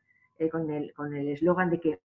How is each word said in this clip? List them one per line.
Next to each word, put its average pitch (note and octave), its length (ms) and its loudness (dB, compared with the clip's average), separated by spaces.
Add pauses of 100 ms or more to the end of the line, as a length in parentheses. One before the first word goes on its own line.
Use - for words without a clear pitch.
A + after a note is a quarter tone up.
(380)
eh, D#3+ 100 2
con D#3+ 220 -2
el, D3 240 -4
con D3 220 -6
el C#3+ 120 -2
eslogan E3+ 420 2
de E3+ 100 2
que D#3 280 0